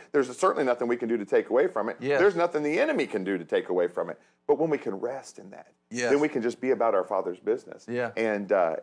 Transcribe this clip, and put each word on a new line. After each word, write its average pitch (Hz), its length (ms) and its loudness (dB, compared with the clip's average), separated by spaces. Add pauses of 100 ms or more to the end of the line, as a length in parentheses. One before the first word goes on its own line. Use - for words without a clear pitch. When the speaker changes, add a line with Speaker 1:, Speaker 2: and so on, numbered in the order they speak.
(120)
Speaker 1:
There's 123 260 0
certainly 190 280 2
nothing 123 220 0
we 120 100 0
can 117 120 -4
do 117 80 2
to 101 80 -6
take 110 240 2
away 139 180 4
from 113 220 -4
it. - 100 -6
Speaker 2:
Yes. 135 200 0
Speaker 1:
There's 185 160 4
nothing 170 280 0
the 151 160 0
enemy 254 280 0
can 98 160 -4
do 95 140 -2
to 85 80 -8
take 92 240 -2
away 90 180 2
from 87 220 -6
it. - 100 -12 (280)
But 147 120 4
when 160 100 0
we 147 80 0
can 101 220 -8
rest 123 400 -10
in - 100 -20
that, - 200 -20 (200)
Speaker 2:
Yes. 120 220 -2
Speaker 1:
then 143 80 4
we 151 100 2
can 131 140 -2
just 117 180 -2
be 127 80 0
about 113 240 4
our 92 100 4
Father's 92 360 -2
business - 500 -4
Speaker 2:
Yeah. 120 260 -4
Speaker 1:
and, 104 360 0
uh, 87 320 4